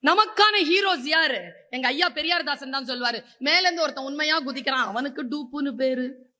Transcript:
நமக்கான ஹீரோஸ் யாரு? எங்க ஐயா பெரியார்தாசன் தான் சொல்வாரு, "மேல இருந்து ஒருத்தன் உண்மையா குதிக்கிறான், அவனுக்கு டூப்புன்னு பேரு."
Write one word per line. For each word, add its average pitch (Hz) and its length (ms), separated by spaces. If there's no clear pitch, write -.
நமக்கான 415 600
ஹீரோஸ் 349 440
யாரு? 302 320
எங்க 254 180
ஐயா 302 220
பெரியார்தாசன் 302 600
தான் 269 160
சொல்வாரு, 247 400
"மேல 311 240
இருந்து 349 200
ஒருத்தன் 277 220
உண்மையா 302 380
குதிக்கிறான், 262 440
அவனுக்கு 247 380
டூப்புன்னு 277 520
பேரு." 254 640